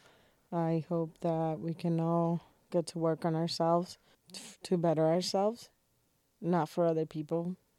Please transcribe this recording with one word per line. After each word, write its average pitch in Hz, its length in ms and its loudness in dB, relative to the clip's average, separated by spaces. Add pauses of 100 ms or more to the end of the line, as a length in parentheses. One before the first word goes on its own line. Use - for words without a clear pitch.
(520)
I 165 360 0
hope 165 320 -4
that 160 380 0
we 160 160 -4
can 165 260 0
all 170 400 2 (300)
get 170 180 0
to - 100 -10
work 160 260 0
on 165 100 2
ourselves 170 640 0 (360)
f-, - 300 -16
to 185 140 0
better 160 280 4
ourselves, 190 640 0 (720)
not 170 280 0
for 175 180 0
other 160 200 2
people, 170 500 -4 (220)